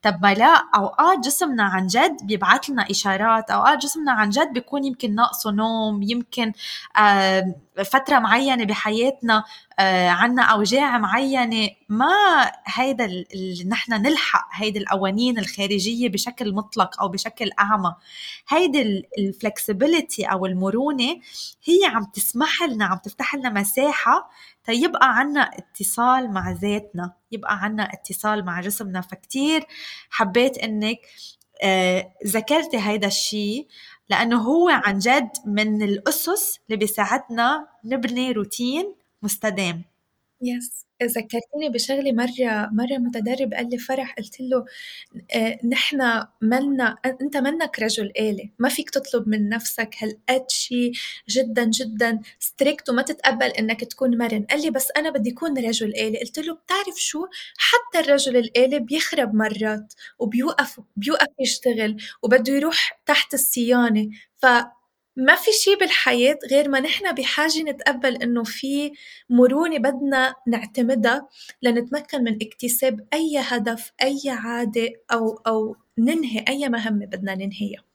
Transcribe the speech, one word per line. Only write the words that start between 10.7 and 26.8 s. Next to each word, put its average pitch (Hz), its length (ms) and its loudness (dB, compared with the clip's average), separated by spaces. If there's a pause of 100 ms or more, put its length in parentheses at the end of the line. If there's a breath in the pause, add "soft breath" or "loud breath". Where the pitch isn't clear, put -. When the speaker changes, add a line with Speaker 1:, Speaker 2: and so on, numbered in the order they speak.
Speaker 1:
معينة. 226 720 0 (200)
ما 247 220 2 (540)
هيدا 247 400 0
ال-، 180 200 -6 (100)
ال-، 185 340 -6
نحن 240 240 -2
نلحق 247 600 2
هيدي 208 260 -4
القوانين 196 600 0
الخارجية 202 680 -2
بشكل 208 440 -4
مطلق 202 480 -2
أو 196 60 0
بشكل 196 420 -6 (100)
أعمى. 202 360 2 (520 loud breath)
هيدي 302 340 2
ال-، 208 220 0 (140)
الفلكسبيليتي 214 1080 -2
أو 190 200 -2
المرونة 240 760 -2 (440 loud breath)
هي 359 220 6
عم 226 280 0
تسمح 311 500 -2
لنا، 226 220 0
عم 185 120 0
تفتح 233 380 -6
لنا 254 140 -4
مساحة 254 800 2 (360 loud breath)
تيبقى 247 520 0
عنا 285 240 0
اتصال 233 920 -2
مع 185 180 -4
ذاتنا، 180 640 -6 (180)